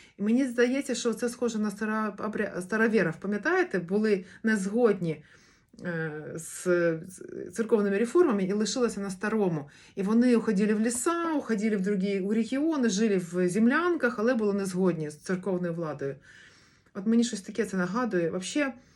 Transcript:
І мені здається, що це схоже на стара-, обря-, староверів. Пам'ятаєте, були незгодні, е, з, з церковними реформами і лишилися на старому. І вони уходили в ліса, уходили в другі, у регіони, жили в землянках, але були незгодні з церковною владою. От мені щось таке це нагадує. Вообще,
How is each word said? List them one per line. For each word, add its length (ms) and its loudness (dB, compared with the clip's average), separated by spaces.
І 40 -8
мені 240 2
здається, 480 0
що 200 -2
це 140 -4
схоже 300 -4
на 120 -2
стара-, 480 -4
обря-, 440 -4
староверів. 580 2
Пам'ятаєте, 580 0
були 460 0
незгодні, 840 0
е, 280 -4
з, 280 -12
з 140 -18
церковними 460 2
реформами 460 4
і 80 0
лишилися 480 -2
на 100 -6
старому. 600 -2
І 60 -2
вони 340 6
уходили 380 2
в 60 2
ліса, 520 -2
уходили 440 -2
в 40 -2
другі, 400 0
у 140 -2
регіони, 540 0
жили 280 2
в 160 2
землянках, 680 2
але 160 2
були 200 0
незгодні 560 0
з 60 -14
церковною 580 -4
владою. 420 -6
От 120 -10
мені 180 6
щось 160 -4
таке 240 -4
це 120 -6
нагадує. 540 0
Вообще, 420 -2